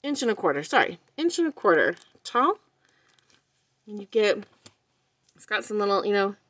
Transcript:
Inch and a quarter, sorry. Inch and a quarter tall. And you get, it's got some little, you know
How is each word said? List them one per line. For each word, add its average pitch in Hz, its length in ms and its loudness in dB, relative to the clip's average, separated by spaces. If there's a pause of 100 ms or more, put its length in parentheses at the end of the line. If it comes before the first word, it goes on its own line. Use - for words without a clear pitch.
Inch 285 180 -4
and 240 100 0
a 208 40 0
quarter, 147 280 -2
sorry. - 360 0 (180)
Inch 339 220 -2
and 330 100 0
a 285 40 -6
quarter 160 440 2 (260)
tall. 294 360 0 (1300)
And 208 120 -14
you 202 120 -14
get, 208 340 2 (880)
it's - 120 -20
got 214 180 -6
some 214 140 -6
little, 202 260 0
you 208 80 0
know 202 240 0 (120)